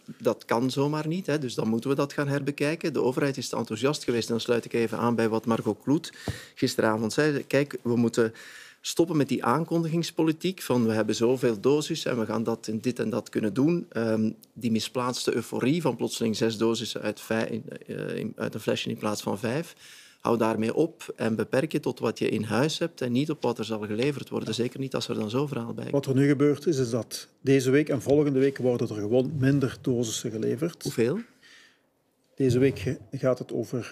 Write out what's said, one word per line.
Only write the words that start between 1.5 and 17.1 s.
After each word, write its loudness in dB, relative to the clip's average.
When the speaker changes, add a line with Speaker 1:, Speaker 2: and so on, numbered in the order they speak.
Speaker 1:
dan -2
moeten 0
we 2
dat 0
gaan 0
herbekijken. -2
De 2
overheid 2
is -6
te -6
enthousiast -2
geweest, 0
en -4
dan 0
sluit 2
ik -14
even 0
aan 2
bij 4
wat 0
Margot 0
Kloet 0
gisteravond 2
zei. 2
Kijk, 2
we 0
moeten 4
stoppen 0
met 2
die -2
aankondigingspolitiek 0
van, 2
"We 2
hebben 2
zoveel 2
doses 0
en -2
we 0
gaan -2
dat -4
en -2
dit -2
en 0
dat -4
kunnen -2
doen." 2
Ehm, 0
die -2
misplaatste -2
euforie 0
van 0
plotseling -2
zes 0
dosissen -2
uit -4